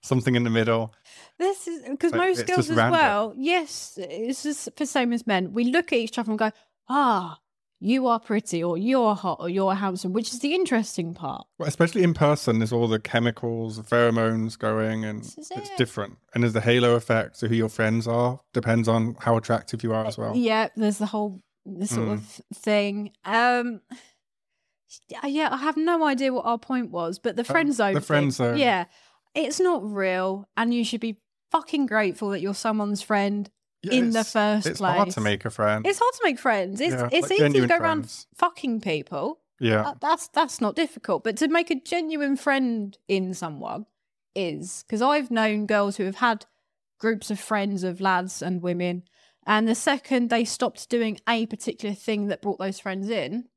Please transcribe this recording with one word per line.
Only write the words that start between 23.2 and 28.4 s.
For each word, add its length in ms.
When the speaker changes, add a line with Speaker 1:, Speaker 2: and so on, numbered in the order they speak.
Speaker 2:
Um, 560
yeah, 160
yeah, 260
I 60
have 200
no 280
idea 280
what 120
our 120
point 340
was, 280
but 160
the 60
Speaker 1:
Um, 40
Speaker 2:
friend 280
zone 200
Speaker 1:
the 80
friend 240
Speaker 2:
thing. 60
Speaker 1:
zone. 260